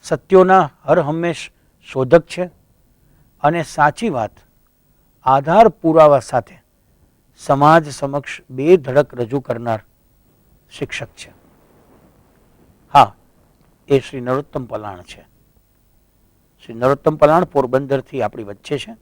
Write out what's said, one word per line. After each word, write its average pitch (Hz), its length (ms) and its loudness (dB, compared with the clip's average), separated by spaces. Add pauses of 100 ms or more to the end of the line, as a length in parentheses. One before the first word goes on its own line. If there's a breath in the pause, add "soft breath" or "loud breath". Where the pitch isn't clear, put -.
સત્યોના 185 640 2 (140)
હર 156 160 2
હંમેશ 165 520 -6 (320)
શોધક 135 420 0
છે 180 240 -10 (920)
અને 160 220 -2
સાચી 151 460 -2
વાત 117 220 -6 (920)
આધાર 156 460 4
પુરાવા 156 500 4
સાથે - 440 -6 (760)
સમાજ 147 520 2
સમક્ષ 139 600 -10
બે 143 280 2
ધડક 135 380 -2
રજૂ 123 240 -6
કરનાર 117 440 -6 (840)
શિક્ષક - 380 -12
છે. - 240 -20 (1600)
હા, 123 220 4 (720)
એ 139 120 2
શ્રી 127 220 -12
નરોત્તમ 131 440 -6
પલાણ 104 360 -14
છે. - 300 -20 (1300)
શ્રી 117 100 -18
નરોત્તમ 139 400 0
પલાણ 151 300 4
પોરબંદરથી 135 760 -4
આપણી 110 220 -8
વચ્ચે 104 340 -10
છે. 226 240 -14